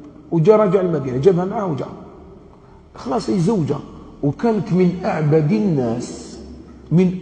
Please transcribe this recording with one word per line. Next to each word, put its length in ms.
وجا 240
رجع 240
المدينة، 360
جابها 280
معه 220
وجا. 200
خلاص 340
هي 100
زوجة، 360
وكانت 500
من 320
أعبد 480
الناس، 880
من 300